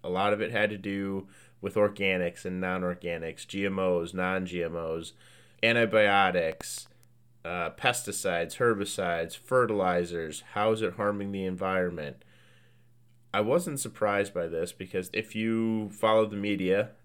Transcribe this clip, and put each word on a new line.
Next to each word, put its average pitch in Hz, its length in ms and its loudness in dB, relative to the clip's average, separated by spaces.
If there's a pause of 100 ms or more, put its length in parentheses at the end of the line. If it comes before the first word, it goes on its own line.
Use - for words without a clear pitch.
A - 60 -8
lot 98 240 2
of 107 80 -2
it 107 100 -2
had 107 200 2
to 104 60 -8
do 98 520 -4 (320)
with 98 140 -4
organics 95 680 2
and 90 160 -4
non-organics, 87 880 -4
G 98 180 -4
M 95 140 -2
Os, 87 340 0
non-G 92 480 -2
M 82 140 -4
Os, 82 380 -6 (500)
antibiotics, 101 1300 4 (560)
uh, 85 240 -2
pesticides, 95 880 -2
herbicides, 98 800 0
fertilizers. 90 1120 0
How 107 220 2
is 110 80 -2
it 90 140 -2
harming 101 360 -2
the 98 140 -4
environment? 92 800 -2 (1080)
I 98 60 2
wasn't 143 400 0
surprised 101 540 0
by 85 140 -2
this 82 260 -4
because 92 400 -6
if 98 200 -4
you 113 580 0
follow 110 340 4
the 104 100 -6
media, 101 540 0 (160)